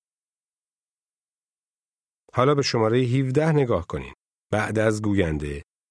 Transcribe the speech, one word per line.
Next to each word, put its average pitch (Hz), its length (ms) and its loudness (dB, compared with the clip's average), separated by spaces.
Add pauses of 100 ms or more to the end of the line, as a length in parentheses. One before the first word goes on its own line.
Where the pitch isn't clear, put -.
(2250)
حالا 131 200 4
به 139 80 0
شماره 113 360 2
هفده 131 560 0
نگاه 117 340 0
کنین. 65 260 -10 (380)
بعد 104 260 -2
از 107 260 0
گوینده 78 580 -2 (280)